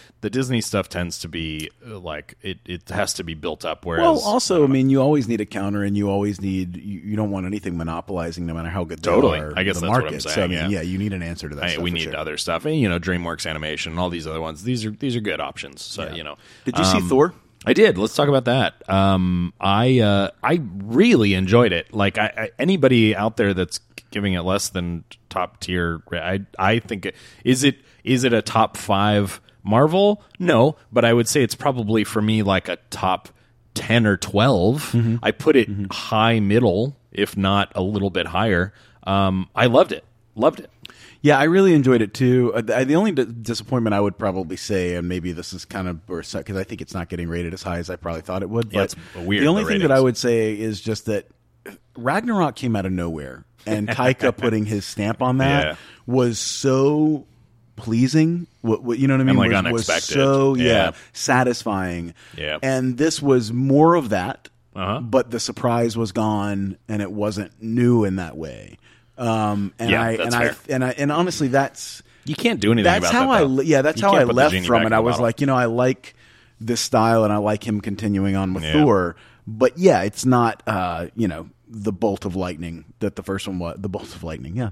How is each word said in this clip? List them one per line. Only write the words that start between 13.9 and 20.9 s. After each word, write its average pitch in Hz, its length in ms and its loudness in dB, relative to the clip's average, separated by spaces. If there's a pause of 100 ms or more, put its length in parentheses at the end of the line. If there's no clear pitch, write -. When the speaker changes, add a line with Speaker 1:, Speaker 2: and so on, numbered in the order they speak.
Speaker 1:
all 90 140 -2
these 82 160 -8
other 80 140 -8
ones. 80 220 -10
These 117 220 -4
are, 110 60 -6
these 120 240 -6
are 117 60 -4
good 90 200 -4
options. 71 400 -12
So, - 220 -12
Speaker 2:
Yeah. 76 100 -10
Speaker 1:
you 82 100 -12
know. 76 140 -14 (280)
Speaker 2:
Did 123 120 -4
you 92 80 0
see 92 120 4
Speaker 1:
Um, 90 120 -2
Speaker 2:
Thor? 143 240 4 (320)
Speaker 1:
I 113 80 2
did. 196 240 4
Let's 104 180 -2
talk 147 120 2
about 135 180 2
that. 120 440 -2
Um, 92 680 2
I, 113 420 2
uh, 101 280 2 (140)
I 160 180 0 (220)
really 120 500 4